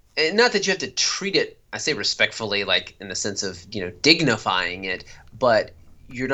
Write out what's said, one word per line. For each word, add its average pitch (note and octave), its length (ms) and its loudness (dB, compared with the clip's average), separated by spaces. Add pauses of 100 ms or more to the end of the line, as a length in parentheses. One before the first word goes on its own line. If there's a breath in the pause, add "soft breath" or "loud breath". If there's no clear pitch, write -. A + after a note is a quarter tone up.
(180)
and D#3+ 200 0
not A#3 140 6
that F#3+ 160 0
you G3 40 2
have F3+ 80 -2
to B2+ 120 -6
treat - 440 -2
it, - 220 0 (160)
I G#2+ 40 -8
say D3+ 160 -2
respectfully, G2+ 720 0
like, F2+ 360 0
in G2 100 -12
the F#2 60 -6
sense G2+ 280 -4
of, F#2 280 -6
you G#2 120 -6
know, F2+ 80 -6 (100)
dignifying G2+ 840 2
it, F#2 180 -6 (360 soft breath)
but A#2 320 4 (380)
you're B2 240 -6